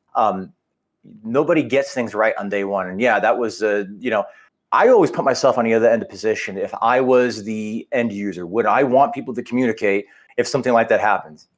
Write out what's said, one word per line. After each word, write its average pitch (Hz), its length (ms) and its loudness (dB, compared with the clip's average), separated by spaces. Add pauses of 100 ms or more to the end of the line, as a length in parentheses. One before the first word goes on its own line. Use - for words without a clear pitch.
(140)
um, 98 380 -2 (720)
nobody 147 400 2
gets 135 300 -2
things 117 220 -4
right 107 240 2
on 101 100 -8
day 98 160 -2
one. 98 240 -4
And 95 120 -8
yeah, 117 200 2
that 107 180 2
was, 110 240 -4
uh, 104 220 0 (140)
you 120 120 -6
know, 104 140 0 (480)
I 190 160 4
always 208 220 4
put - 140 -6
myself 127 340 2
on 117 80 0
the 113 80 2
other 113 140 4
end 113 140 4
of 98 60 -10
position. 101 480 -4
If 98 240 -6
I 123 200 2
was 123 440 2
the 110 480 -6
end 120 180 0
user, 98 360 -6
would 107 180 -2
I 107 200 2
want 131 280 0
people 123 220 -10
to 120 80 -6
communicate 110 640 -2 (320)
if 123 100 -2
something 127 240 0
like 113 160 4
that 107 100 2
happens? 92 480 -4 (120)